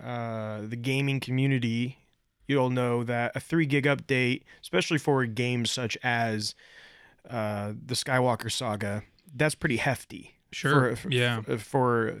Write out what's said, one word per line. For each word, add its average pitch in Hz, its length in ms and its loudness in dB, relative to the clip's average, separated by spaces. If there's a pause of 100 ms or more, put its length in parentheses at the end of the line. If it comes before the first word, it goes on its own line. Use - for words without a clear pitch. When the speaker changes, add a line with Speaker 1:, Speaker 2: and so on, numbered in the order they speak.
Speaker 1:
uh, 113 640 -6
the 113 80 -8
gaming 135 460 0
community, 127 760 0 (480)
you'll 131 240 2
know 123 360 0
that 120 300 -2
a - 40 -6
three 160 260 0
gig 139 200 2
update, 127 580 2 (180)
especially 175 360 0
for 135 240 2
a 123 60 2
game 120 380 0
such 117 380 -2
as, 117 520 0 (760)
uh, 104 420 -4 (140)
the 120 100 -6
Skywalker 127 560 0
Saga, 104 520 -4 (320)
that's 151 200 0
pretty 131 220 0
hefty. - 540 -4 (200)
Speaker 2:
Sure, 135 400 4
Speaker 1:
For, 127 40 -2
for, - 160 -6
Speaker 2:
yeah. 123 300 2
Speaker 1:
for, 127 160 -2
for 120 500 2 (140)